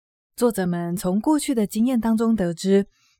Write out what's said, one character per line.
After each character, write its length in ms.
作 140
者 160
们 300
从 240
过 180
去 160
的 120
经 200
验 140
当 160
中 180
得 200
知， 320